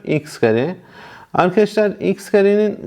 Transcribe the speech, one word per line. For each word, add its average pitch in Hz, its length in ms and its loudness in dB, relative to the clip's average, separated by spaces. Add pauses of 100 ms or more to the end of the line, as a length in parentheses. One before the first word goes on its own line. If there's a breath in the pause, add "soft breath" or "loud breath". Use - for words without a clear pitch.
x - 320 -6
kare. 120 380 0 (580 loud breath)
Arkadaşlar 202 680 2
x 190 300 -4
karenin, 208 580 2